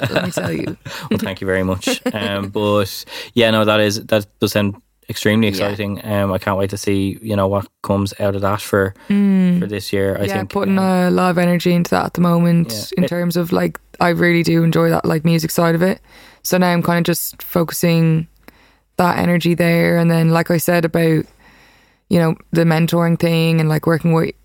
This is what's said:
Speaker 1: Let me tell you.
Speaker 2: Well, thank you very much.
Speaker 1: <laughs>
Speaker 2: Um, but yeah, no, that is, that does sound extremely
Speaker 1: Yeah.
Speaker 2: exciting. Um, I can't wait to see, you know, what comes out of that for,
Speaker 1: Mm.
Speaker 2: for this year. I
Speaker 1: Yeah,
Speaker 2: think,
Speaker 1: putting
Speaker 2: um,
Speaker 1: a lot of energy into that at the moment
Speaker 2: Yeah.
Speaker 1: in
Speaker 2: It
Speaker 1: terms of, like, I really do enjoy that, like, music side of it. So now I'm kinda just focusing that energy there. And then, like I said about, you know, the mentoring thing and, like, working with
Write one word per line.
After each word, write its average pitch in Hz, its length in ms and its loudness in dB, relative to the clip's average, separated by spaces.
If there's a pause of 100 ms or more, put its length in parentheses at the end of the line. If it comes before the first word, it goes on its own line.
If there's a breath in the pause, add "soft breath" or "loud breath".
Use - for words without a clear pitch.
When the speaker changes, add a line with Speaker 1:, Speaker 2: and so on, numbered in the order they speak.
Speaker 1:
Let - 140 -2
me 180 80 -6
tell - 220 -4
you. - 240 -6 (320 loud breath)
Speaker 2:
Well, 104 100 -2
thank 101 220 -8
you 98 60 -6
very 95 160 0
much. 92 440 -4
Speaker 1:
<laughs> 262 60 -4
Speaker 2:
Um, 101 340 -4
but 104 580 -2 (280 loud breath)
yeah, 113 180 4
no, 110 140 4
that 107 160 4
is, 104 240 0
that 107 200 0 (140)
does 104 140 -2
sound 101 220 0 (340)
extremely 110 400 0
Speaker 1:
Yeah. - 20 -2
Speaker 2:
exciting. 101 540 -6
Um, 101 260 -2
I 92 60 -2
can't 98 200 -2
wait 98 120 -2
to 101 80 -8
see, 98 440 -2
you 107 140 -4
know, 98 120 0
what 98 200 -2 (160)
comes 101 380 -2
out 101 140 0
of 98 60 -4
that 101 200 -2
for, 98 320 0 (160)
Speaker 1:
Mm. 190 500 2
Speaker 2:
for 175 80 -4
this 101 240 -8
year. 196 260 0
I 202 80 -2
Speaker 1:
Yeah, 196 120 -4
Speaker 2:
think, 101 140 -6
Speaker 1:
putting 196 280 0
Speaker 2:
um, 190 60 2
Speaker 1:
a 180 260 2
lot 180 200 2
of 170 60 0
energy 175 360 0
into 175 180 0
that 185 140 0
at - 80 -6
the 170 80 -2
moment 170 500 2
Speaker 2:
Yeah. - 280 -8
Speaker 1:
in 175 40 2
Speaker 2:
It - 60 0
Speaker 1:
terms 175 260 -2
of, 175 160 -2
like, 175 260 -2 (240)
I 175 80 4
really 170 340 2
do 165 200 2
enjoy 165 260 2
that, 165 160 0
like, 165 180 -2
music 165 280 0
side 170 240 2
of 165 60 0
it. 185 200 0 (420 loud breath)
So 185 140 0
now 180 160 4
I'm 175 100 0
kinda 170 200 0
just - 380 -4
focusing 165 840 0 (680 soft breath)
that 175 220 2
energy 175 340 0
there. 170 440 2
And 170 140 2
then, 165 200 2
like 165 200 0
I 175 60 2
said 175 280 0
about, 165 400 0 (840 soft breath)
you 175 100 2
know, 160 160 0 (160)
the 165 140 2
mentoring 170 520 2
thing 165 440 2
and, 156 80 0
like, 156 180 0
working 165 240 2
with 160 200 0 (120)